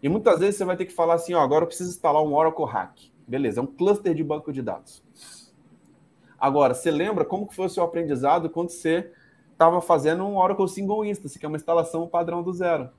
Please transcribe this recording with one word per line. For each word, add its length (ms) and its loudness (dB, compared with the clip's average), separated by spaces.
E 60 -2
muitas 320 4
vezes 180 2
você 80 -2
vai 120 -2
ter 80 -4
que 80 -16
falar 220 2
assim, 180 -2
"Ó, 80 4
agora 220 4
eu 40 -2
preciso 220 -8
instalar 340 2
um 100 -2
Oracle 320 2
Hack." 340 -6
Beleza, 320 -2
é 40 0
um 40 -4
cluster 460 0
de 100 -4
banco 300 -6
de 80 -6
dados. 420 -10
Agora, 340 4
você 180 -2
lembra 340 0
como 220 -6
que 80 -18
foi 100 -4
o 40 -2
seu 140 -2
aprendizado 680 0
quando 200 -6
você 420 -2
tava 240 6
fazendo 420 2
um 140 -4
Oracle 320 2
Single 360 -4
Instance, 340 -8
que 60 -12
é 40 -4
uma 80 -6
instalação 500 0
padrão 360 -2
do 100 -6
zero. 460 -2